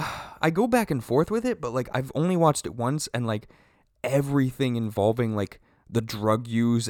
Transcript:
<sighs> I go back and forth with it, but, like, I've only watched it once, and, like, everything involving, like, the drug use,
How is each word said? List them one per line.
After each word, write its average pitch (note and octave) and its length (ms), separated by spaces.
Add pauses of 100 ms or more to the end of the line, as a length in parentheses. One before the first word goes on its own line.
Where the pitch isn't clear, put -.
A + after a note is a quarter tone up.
(180)
<sighs> - 240
I D#3+ 80
go F#3 180
back A#3 240
and C3 120
forth C#3+ 280
with A3+ 140
it, G#3 160
but, A#2+ 120
like, B2 200
I've C3 200
only F3 240
watched D#3+ 280
it - 100
once, B2 380
and, B2 120
like, A2 220 (560)
everything C3+ 720
involving, A2 600
like, G2+ 240 (300)
the A2+ 120
drug A2 460
use, A#2 420